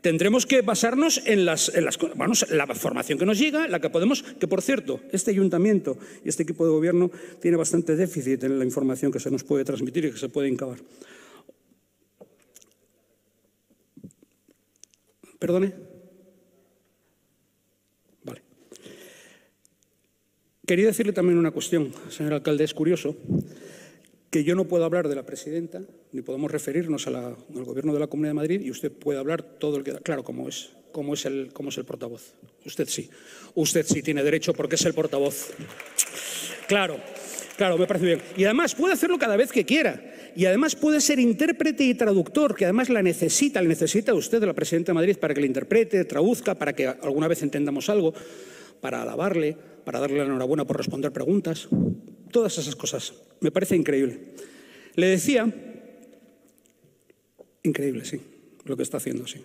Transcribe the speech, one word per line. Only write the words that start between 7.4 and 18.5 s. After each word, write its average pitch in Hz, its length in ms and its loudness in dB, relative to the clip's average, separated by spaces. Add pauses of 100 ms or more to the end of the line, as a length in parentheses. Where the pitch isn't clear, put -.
tiene 170 160 2
bastante 160 380 2
déficit 135 480 0
en 135 160 0
la 131 60 0
información 131 460 0
que 123 80 -4
se 135 120 -4
nos 131 120 -2
puede 139 220 0
transmitir 147 400 -2
y 143 60 -2
que 110 80 -14
se 131 100 -6
puede 139 180 -2
incavar. 127 300 -4 (4000)
¿Perdone? 185 340 2 (2500)
Vale. - 200 -16 (2250)